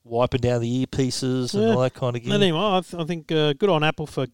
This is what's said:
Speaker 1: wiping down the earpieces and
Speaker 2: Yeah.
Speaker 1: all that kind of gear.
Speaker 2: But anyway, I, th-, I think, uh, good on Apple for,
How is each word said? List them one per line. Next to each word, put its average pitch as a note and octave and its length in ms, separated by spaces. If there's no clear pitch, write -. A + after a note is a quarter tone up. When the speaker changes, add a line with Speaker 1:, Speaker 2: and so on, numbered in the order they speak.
Speaker 1:
wiping A#2 380
down A#2+ 200
the B2 240
earpieces B2+ 680
and G3+ 100
Speaker 2:
Yeah. A3+ 120
Speaker 1:
all B2+ 60
that B2+ 120
kind A#2+ 220
of A#2 80
gear. G3 100
Speaker 2:
But G3+ 80
anyway, E3+ 180
I, F#3+ 220
th-, E3+ 200
I D#3 40
think, E3 260
uh, D3+ 220
good G3 160
on D#3 140
Apple D#3 240
for, C3+ 260